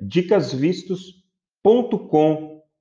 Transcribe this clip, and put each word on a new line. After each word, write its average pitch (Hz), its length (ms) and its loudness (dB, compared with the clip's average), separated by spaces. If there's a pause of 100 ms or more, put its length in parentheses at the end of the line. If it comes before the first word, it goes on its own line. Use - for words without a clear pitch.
dicasvistos 170 1200 -2 (400)
ponto 220 360 2
com 156 640 0 (180)